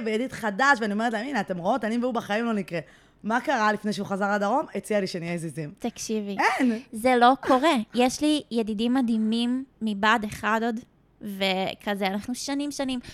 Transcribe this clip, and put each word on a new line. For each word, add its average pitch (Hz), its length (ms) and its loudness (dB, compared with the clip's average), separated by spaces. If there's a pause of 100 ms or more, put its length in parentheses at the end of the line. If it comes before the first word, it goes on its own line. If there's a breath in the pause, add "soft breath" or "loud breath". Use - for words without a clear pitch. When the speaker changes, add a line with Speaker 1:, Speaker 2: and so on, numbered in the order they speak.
Speaker 1:
וידיד 220 280 -2
חדש, 233 480 2
ואני 214 120 0
אומרת 226 200 0
להם, 220 140 -4
"הנה, 277 140 -2
אתם 185 180 -4
רואות, 214 260 0
אני 226 140 0
והוא 240 160 0
בחיים 220 300 -2
לא 233 80 0
נקרה." 170 280 -4 (440 soft breath)
מה 220 160 0
קרה 226 320 2
לפני 208 200 -2
שהוא 185 140 -4
חזר 196 280 -2
לדרום? 214 400 0
הציע 208 260 -2
לי 190 60 -2
שנהיה 170 320 -6
זיזים. 156 400 -8
Speaker 2:
תקשיבי. 214 580 -6 (220)
Speaker 1:
אין. 240 200 2 (140)
Speaker 2:
זה 247 280 2
לא 240 200 10
קורה. 285 340 4 (200)
יש 247 260 2
לי 302 300 2
ידידים 226 440 0
מדהימים 233 720 2 (180)
מבה"ד 214 420 2
אחד 214 400 -2
עוד, 233 160 -2 (420)
וכזה, 196 840 -2
אנחנו 202 280 -4
שנים, 277 360 -4
שנים, 262 300 -4 (140 loud breath)